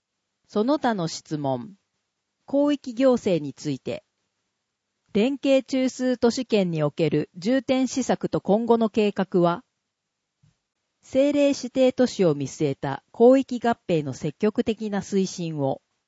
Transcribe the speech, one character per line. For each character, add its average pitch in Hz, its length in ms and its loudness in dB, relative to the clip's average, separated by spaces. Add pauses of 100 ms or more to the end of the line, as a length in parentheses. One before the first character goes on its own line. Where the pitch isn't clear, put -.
(460)
そ 214 180 -2
の 294 140 0
他 240 160 -2
の 170 140 -4
質 - 300 -8
問。 135 360 -4 (760)
広 285 240 2
域 254 200 -10
行 254 180 4
政 185 300 0
に 139 120 -10
つ - 160 -8
い 131 80 -4
て。 - 260 -10 (1080)
連 247 300 0
携 269 200 4
中 262 260 -2
枢 254 280 -2
都 233 140 2
市 254 160 -4
圏 196 240 2
に 156 120 -2
お 147 80 2
け 156 200 0
る 151 260 -2
重 233 260 0
点 262 260 0
施 262 140 -4
策 190 260 -2
と 160 120 -2
今 220 240 0
後 233 140 4
の 226 120 0
計 208 240 0
画 185 260 0
は？ 170 240 2 (1400)
政 285 340 0
令 285 120 4
指 262 220 -4
定 254 220 2
都 254 140 2
市 202 180 0
を 156 100 4
見 143 120 -6
据 147 240 -2
え 135 40 -4
た 139 280 -8 (100)
広 254 280 6
域 247 180 -6
合 233 180 -2 (120)
併 160 140 0
の 143 100 -6
積 147 260 -8
極 214 260 0
的 220 240 -6
な 202 120 -4
推 190 260 -2
進 165 320 -8
を。 135 240 -2 (260)